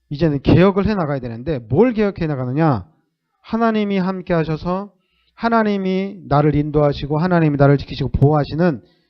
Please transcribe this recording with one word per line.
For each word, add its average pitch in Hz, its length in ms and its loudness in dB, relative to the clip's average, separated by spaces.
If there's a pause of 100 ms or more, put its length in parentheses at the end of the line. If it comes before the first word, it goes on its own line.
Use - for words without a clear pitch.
이제는 147 320 -2
개혁을 180 460 4
해 214 80 -2
나가야 147 240 -4
되는데 123 400 -8
뭘 156 340 2
개혁해 202 340 -2
나가느냐? 131 600 -2 (520)
하나님이 214 560 -2
함께 185 360 -4
하셔서 175 600 -4 (400)
하나님이 202 920 -2
나를 147 280 2
인도하시고 147 640 0
하나님이 165 400 2
나를 143 200 6
지키시고 135 320 -8
보호하시는 147 760 0 (260)